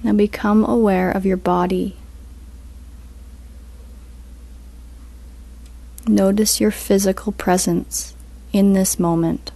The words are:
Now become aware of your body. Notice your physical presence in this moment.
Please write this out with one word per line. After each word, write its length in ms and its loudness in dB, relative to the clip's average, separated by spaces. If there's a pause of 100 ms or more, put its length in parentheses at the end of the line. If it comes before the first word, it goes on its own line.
Now 100 0
become 520 2
aware 460 2
of 160 -2
your 100 2
body. 600 0 (4000)
Notice 540 4
your 100 4
physical 640 0
presence 840 -2 (380)
in 200 4
this 260 2
moment. 580 0